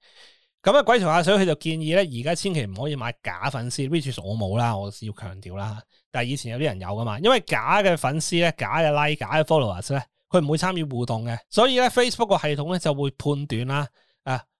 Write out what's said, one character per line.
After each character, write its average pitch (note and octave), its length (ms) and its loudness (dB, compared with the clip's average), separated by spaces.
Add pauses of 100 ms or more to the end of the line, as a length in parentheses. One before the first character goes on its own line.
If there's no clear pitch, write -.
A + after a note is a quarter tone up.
(640)
噉 A3 140 6
啊， C#4+ 60 6
鬼 A#3 140 6
才 F#3+ 80 2
阿 E3 160 4
水 E3+ 140 4
佢 G3 80 4
就 E3+ 120 4
建 D#3+ 220 -4
議 D#3+ 160 -2
呢， D#3+ 280 2
而 - 20 -8
家 D#3 100 0
千 F#3+ 200 -2
祈 C#3+ 120 0
唔 G2 100 -8
可 A#2 120 -4
以 D3 80 -4
買 A#2 260 -6
假 F#2+ 280 -6
粉 B2 200 -4
絲， C3+ 200 -4
which D3 200 0
is A#2 100 -6
我 F#2+ 140 -6
冇 G#2+ 240 -2
啦， A#2 200 0
我 G2 80 -6
要 G#2 260 -10
強 F#2 300 -14
調 F#2 160 -12
啦。 G#2+ 260 -8 (260)
但 B2 140 -4
係 B2 40 -4
以 C3+ 100 -4
前 A#2 160 -10
有 A#2+ 40 -6
啲 C3+ 40 -4
人 A#2 180 -2
有 F2+ 80 -10
㗎 G#2+ 160 -4
嘛， G#2+ 160 -4
因 G3 100 2
為 C4 120 4
假 C#3+ 420 0
嘅 F3 140 4
粉 D3 220 -2
絲 E3+ 220 0
呢， E3+ 120 2
假 A#2 240 -4
嘅 D#3+ 140 2
like、 D3 280 0
假 G#2+ 140 -4
嘅 D#3 100 4
followers B2 500 0
呢， C3+ 80 -2 (280)
佢 F3+ 140 4
唔 C#3+ 60 -2
會 D#3 80 2
參 F#3 180 -2
與 E3 80 -4
互 B2 220 -4
動 A#2 200 -4
嘅， A#2 120 -4 (120)
所 A#3 180 4
以 B3+ 120 0
呢， B3 100 4
Facebook B3 380 2
個 F#3+ 100 4
系 D3+ 180 -2
統 D3 160 -4
呢， F3+ 80 0
就 D3+ 140 2
會 C#3 180 -2
判 D3 360 -2
斷 A#2+ 200 -4
啦， C#3 200 -2 (360)
啊， C3 200 -4 (160)